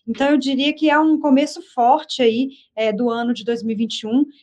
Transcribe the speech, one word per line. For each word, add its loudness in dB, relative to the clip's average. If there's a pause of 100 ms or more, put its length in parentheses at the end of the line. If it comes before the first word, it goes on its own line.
Então, 0
eu 4
diria 0
que 0
é 4
um 2
começo 0 (120)
forte 0
aí, 2 (260)
é, 0
do -2
ano -2
de -8
dois -4
mil -4
e -6
vinte -4
e -10
um, 2 (180)